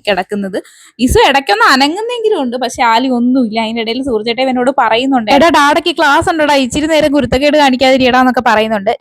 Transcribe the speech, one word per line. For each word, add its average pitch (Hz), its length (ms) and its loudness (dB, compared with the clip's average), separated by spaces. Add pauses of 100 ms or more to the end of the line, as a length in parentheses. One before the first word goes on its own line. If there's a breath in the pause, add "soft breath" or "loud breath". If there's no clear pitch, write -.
കിടക്കുന്നത്. 196 560 -4 (360 loud breath)
ഇസു 320 300 2
ഇടയ്ക്കൊന്ന് 392 440 0
അനങ്ങുന്നെങ്കിലും 415 680 -2
ഉണ്ട്, 254 160 -6
പക്ഷെ 247 260 -4
ആലി 233 240 0
ഒന്നുമില്ല. 240 520 0
അതിന്റെ 226 220 -4
ഇടയിൽ 233 220 -6
സൂർജേട്ടൻ 240 400 -4
ഇവനോട് 254 340 -2
പറയുന്നുണ്ട്, 240 540 0
"എടാ, 285 180 4
ഡാഡയ്ക്ക് 311 480 2
ക്ലാസ് 320 320 2
ഉണ്ടോടാ, 302 260 0
ഇച്ചിരി 277 320 -2
നേരം 302 240 0
കുരുത്തക്കേട് 285 460 0
കാണിക്കാതിരിയടാ" 262 600 2
എന്നൊക്കെ 254 280 2
പറയുന്നുണ്ട്. 220 540 0